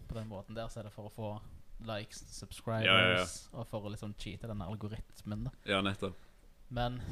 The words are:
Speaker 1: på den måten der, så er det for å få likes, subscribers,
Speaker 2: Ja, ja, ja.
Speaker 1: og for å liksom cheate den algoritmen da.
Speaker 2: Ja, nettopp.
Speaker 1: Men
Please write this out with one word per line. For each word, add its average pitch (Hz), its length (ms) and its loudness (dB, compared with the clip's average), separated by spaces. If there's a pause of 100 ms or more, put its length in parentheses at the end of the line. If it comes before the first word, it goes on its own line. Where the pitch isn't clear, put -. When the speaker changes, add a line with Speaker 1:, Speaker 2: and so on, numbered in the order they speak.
Speaker 1:
på - 80 -6
den 110 140 -4
måten 101 260 -8
der, 113 120 -4
så - 120 -8
er 107 40 -6
det 104 100 -10
for 104 160 -10
å - 40 -14
få 110 160 -4 (560)
likes, 107 360 -4 (100)
subscribers, 110 540 0
Speaker 2:
Ja, 95 120 10
ja, 92 220 10
ja. 92 60 4 (340)
Speaker 1:
og 117 80 -6
for 110 160 -4
å 101 80 -4
liksom 107 260 -6
cheate - 300 -6
den 104 140 -4
algoritmen 104 840 -6
da. 127 60 -4 (140)
Speaker 2:
Ja, 98 160 6
nettopp. 98 340 2 (540)
Speaker 1:
Men 123 300 0 (120)